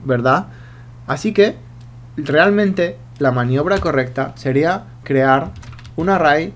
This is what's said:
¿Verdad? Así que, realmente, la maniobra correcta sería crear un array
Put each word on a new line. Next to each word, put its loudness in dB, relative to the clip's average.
¿Verdad? 0
Así -4
que, 4
realmente, 2
la 0
maniobra 0
correcta -2
sería -2
crear 2
un -2
array 0